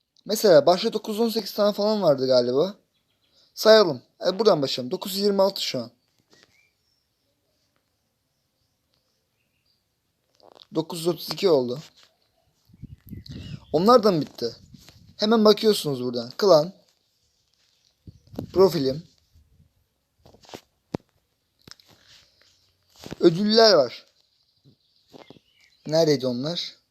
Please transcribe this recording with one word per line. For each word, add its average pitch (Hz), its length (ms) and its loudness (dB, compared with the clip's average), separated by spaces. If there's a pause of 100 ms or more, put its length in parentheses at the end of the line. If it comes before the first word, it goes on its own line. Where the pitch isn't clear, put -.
(240)
Mesela 185 420 4
başta 180 260 0
dokuz 214 280 -8
on 233 80 -2
sekiz 214 260 -8
tane 208 180 0
falan 208 300 -2
vardı 135 240 2
galiba. 127 480 0 (800)
Sayalım. 202 480 4 (240)
E, 185 120 -4
buradan 196 240 2
başlayalım. 127 280 -8
Dokuz 185 260 -10
yüz 196 60 -8
yirmi 196 200 0
altı 196 200 -2
şu - 180 -8
an. - 100 -14 (4000)
Dokuz 160 240 -8
yüz 160 100 -6
otuz 165 240 -6
iki 185 160 -2
oldu. 127 300 0 (1900)
Onlar 202 300 4
da 208 100 2
mı 160 80 -2
bitti? - 360 -10 (600)
Hemen 214 280 0
bakıyorsunuz 202 600 0
buradan. 120 260 -8
Klan. 175 420 2 (1800)
Profilim. 165 500 2 (4000)
Ödüller 208 520 4
var. 135 360 0 (1800)
Neredeydi 151 380 0
onlar? 135 500 -8 (140)